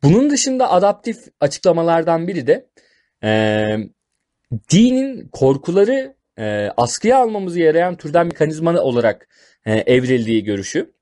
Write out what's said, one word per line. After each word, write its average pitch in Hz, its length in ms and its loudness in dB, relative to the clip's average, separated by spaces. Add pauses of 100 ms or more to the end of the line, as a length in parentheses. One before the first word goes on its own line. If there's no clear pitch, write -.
Bunun 220 260 4
dışında 262 420 -2
adaptif 202 460 0 (220)
açıklamalardan 165 880 0
biri 175 200 -6
de, 151 200 0 (560)
e, 107 400 0 (1080)
dinin 254 560 2
korkuları, 196 880 0 (240)
e, 104 380 -4
askıya 208 400 0
almamızı 202 420 -2
yarayan 170 380 2
türden 170 280 0
mekanizma 165 560 -2
olarak, 120 460 0 (380)
e, 110 80 -2
evrildiği 117 680 0
görüşü. 104 580 -6